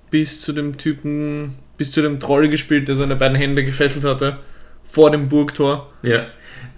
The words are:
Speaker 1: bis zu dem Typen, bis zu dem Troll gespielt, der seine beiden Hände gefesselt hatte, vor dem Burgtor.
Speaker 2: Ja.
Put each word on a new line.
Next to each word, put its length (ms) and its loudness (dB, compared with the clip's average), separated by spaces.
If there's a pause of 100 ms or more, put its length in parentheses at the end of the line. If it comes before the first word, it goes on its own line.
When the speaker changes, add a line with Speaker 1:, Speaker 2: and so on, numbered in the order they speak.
Speaker 1:
bis 300 0
zu 140 -4
dem 240 -6
Typen, 800 -6 (220)
bis 140 -4
zu 100 2
dem 200 0
Troll 260 4
gespielt, 400 0
der 80 0
seine 220 0
beiden 180 2
Hände 300 2
gefesselt 400 0
hatte, 320 -2 (480)
vor 260 6
dem 160 0
Burgtor. 640 0 (100)
Speaker 2:
Ja. 260 0 (500)